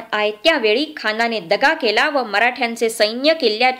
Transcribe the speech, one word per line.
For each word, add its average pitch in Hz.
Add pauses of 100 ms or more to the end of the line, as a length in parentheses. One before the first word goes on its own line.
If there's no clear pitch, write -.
(120)
आयत्या 214
वेळी 226 (120)
खानाने 226
दगा 214
केला 254
व 285
मराठ्यांचे 233
सैन्य 233
किल्ल्यात 254